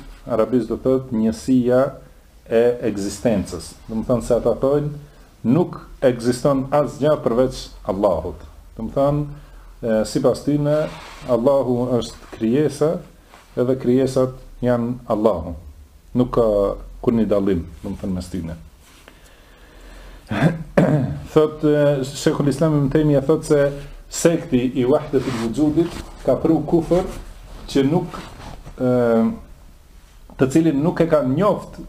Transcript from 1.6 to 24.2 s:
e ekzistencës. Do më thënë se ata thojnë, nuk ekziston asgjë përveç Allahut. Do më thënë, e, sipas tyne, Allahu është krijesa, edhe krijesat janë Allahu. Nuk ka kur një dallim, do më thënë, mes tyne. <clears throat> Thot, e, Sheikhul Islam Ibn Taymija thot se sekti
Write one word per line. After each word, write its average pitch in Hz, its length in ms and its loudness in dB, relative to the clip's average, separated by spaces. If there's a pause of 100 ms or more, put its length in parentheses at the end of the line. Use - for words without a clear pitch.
e 117 160 4 (260)
ekzistencës. 98 840 -4 (160)
Do 113 100 -6
më 107 100 -4
thënë 117 180 0
se 120 100 2
ata 113 260 0
thojnë, 147 300 0 (500)
nuk 143 380 0 (220)
ekziston 127 720 0
asgjë 143 500 0
përveç 127 420 0 (240)
Allahut. 90 480 0 (380)
Do 113 100 -8
më - 100 -12
thënë, 147 280 2 (580)
e, 113 140 0 (120)
sipas 123 380 0
tyne, 147 300 2 (540)
Allahu 123 580 2 (100)
është - 380 -8
krijesa, 139 560 0 (640)
edhe 127 200 2
krijesat 127 600 2 (240)
janë 123 480 0
Allahu. 92 460 0 (580)
Nuk 127 200 0
ka 117 120 4 (560)
kur 120 140 2
një 110 140 2
dallim, 98 360 0 (160)
do 101 100 -8
më 92 100 -12
thënë, 95 140 -6
mes 90 160 -10
tyne. 82 260 -8 (1700)
<clears throat> 151 1000 0
Thot, 151 320 2
e, 147 420 2
Sheikhul - 420 0
Islam 151 300 2
Ibn 139 140 2
Taymija 151 340 4
thot 156 180 2
se 147 180 4 (460)
sekti 151 540 0 (140)